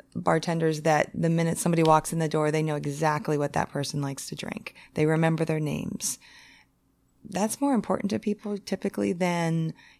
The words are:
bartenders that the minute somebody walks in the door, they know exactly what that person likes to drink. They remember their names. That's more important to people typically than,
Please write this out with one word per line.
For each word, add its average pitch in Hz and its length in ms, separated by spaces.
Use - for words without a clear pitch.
bartenders 165 680
that 156 300
the 165 160
minute 165 280
somebody 165 260
walks 156 300
in 165 60
the 156 100
door, 151 200
they 156 140
know 156 120
exactly 147 640
what 143 160
that 156 160
person 143 320
likes 139 280
to 151 60
drink. - 380
They 156 120
remember 160 400
their 156 140
names. - 580
That's 214 320
more 277 140
important 202 380
to 214 80
people 208 380
typically 202 540
than, 170 640